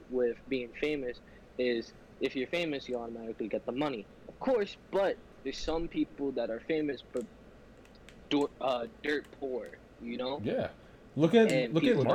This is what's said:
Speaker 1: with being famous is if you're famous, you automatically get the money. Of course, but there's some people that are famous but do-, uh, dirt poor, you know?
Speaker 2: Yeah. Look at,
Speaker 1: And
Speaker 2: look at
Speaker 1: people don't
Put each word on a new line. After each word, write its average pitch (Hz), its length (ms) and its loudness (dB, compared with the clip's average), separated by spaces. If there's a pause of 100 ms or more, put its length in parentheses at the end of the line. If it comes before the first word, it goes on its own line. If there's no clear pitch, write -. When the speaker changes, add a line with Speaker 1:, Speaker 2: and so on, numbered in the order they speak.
(100)
Speaker 1:
with 123 260 2 (120)
being 123 220 -2 (100)
famous 143 400 -2 (380)
is 123 340 0 (280)
if 131 140 -2
you're 127 140 -2
famous, 160 400 -2
you 123 80 -2
automatically 117 520 -6
get 107 180 -4
the 120 60 -2
money. 131 340 -2 (220)
Of - 120 -18
course, 208 360 2 (140)
but 196 260 2 (260)
there's 135 160 -6
some 160 300 -2
people - 440 -2
that 117 180 -2
are 113 100 -6
famous 151 420 -2 (100)
but 123 120 -4 (1040)
do-, 143 200 2 (100)
uh, 123 260 -2 (160)
dirt 147 220 -2 (160)
poor, 127 260 -4 (360)
you 120 140 -6
know? 127 260 -4
Speaker 2:
Yeah. 220 260 0 (480)
Look 160 180 6
at, 226 160 10
Speaker 1:
And 127 240 2
Speaker 2:
look 165 100 4
at 262 60 8
Speaker 1:
people 151 140 6
don't 120 100 4